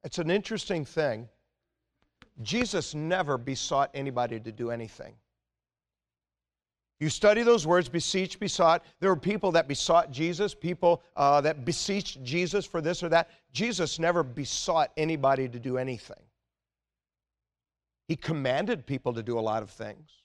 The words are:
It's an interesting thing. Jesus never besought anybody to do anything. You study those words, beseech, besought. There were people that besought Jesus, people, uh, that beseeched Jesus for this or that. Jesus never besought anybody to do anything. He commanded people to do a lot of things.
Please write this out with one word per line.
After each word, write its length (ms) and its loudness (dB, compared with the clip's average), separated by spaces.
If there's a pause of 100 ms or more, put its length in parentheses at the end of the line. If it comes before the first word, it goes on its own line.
It's 160 -10
an 140 -2
interesting 540 -2
thing. 420 -2 (1120)
Jesus 540 -2
never 420 0
besought 560 -2
anybody 460 -4
to 120 -12
do 200 -6
anything. 420 -12 (1900)
You 80 0
study 340 4
those 240 6
words, 220 4
beseech, 500 -2
besought. 440 4 (180)
There 80 2
were 100 2
people 320 0
that 160 4
besought 420 2
Jesus, 460 -2
people, 480 2 (140)
uh, 240 6
that 240 -2
beseeched 580 -4
Jesus 420 -2
for 140 -6
this 240 -2
or 60 -4
that. 200 4 (220)
Jesus 480 -2
never 240 2
besought 720 -2
anybody 540 0
to 100 -10
do 180 -4
anything. 460 -8 (1800)
He 80 0
commanded 720 -2
people 260 -4
to 80 -6
do 160 -4
a 40 -2
lot 220 -2
of 60 -14
things. 400 -16 (160)